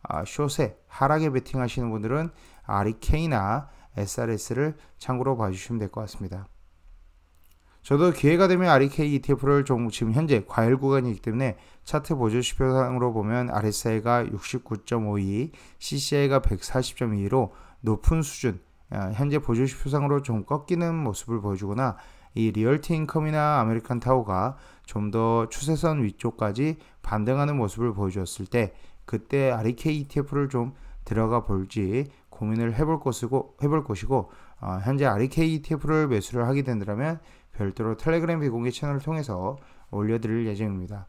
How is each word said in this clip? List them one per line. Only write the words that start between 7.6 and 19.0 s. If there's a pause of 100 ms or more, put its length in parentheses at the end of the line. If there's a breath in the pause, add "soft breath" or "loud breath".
저도
기회가
되면
알이케이
이티에프를
좀
지금
현재
과열
구간이기
때문에 (260 loud breath)
차트
보조지표상으로
보면
알에스아이가
육십구
점
오이, (260 loud breath)
씨씨아이가
백사십
점
이로 (280 loud breath)
높은
수준, (280)
아,